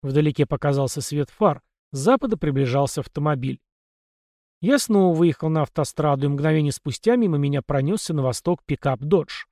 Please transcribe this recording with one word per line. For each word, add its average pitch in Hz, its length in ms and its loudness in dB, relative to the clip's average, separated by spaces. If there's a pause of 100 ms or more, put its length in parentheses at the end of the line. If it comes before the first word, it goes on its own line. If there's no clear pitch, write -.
Вдалеке 147 440 0
показался 139 560 -2
свет 147 280 -4
фар, 185 320 0 (300)
с 143 60 -8
запада 226 400 2
приближался 139 640 -2
автомобиль. 135 580 -4 (1000)
Я 254 180 4
снова 190 340 4
выехал 160 360 2
на 156 140 2
автостраду, 143 640 -2
и - 20 2
мгновение 147 420 0
спустя 220 460 -2
мимо 185 200 2
меня 143 240 0
пронёсся 147 520 -2
на 147 80 -2
восток 131 420 -2
пикап 135 380 -4
"Додж". 156 500 -2